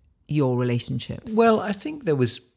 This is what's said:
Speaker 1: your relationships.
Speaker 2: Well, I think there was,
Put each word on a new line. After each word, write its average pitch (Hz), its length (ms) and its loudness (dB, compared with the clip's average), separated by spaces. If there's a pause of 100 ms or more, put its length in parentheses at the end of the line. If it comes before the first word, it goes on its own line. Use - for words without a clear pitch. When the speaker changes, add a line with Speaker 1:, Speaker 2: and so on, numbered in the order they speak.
(280)
Speaker 1:
your 135 280 0
relationships. 123 760 -4
Speaker 2:
Well, 226 240 6
I 202 140 -4
think 302 320 -10
there 160 100 0
was, 123 260 0 (160)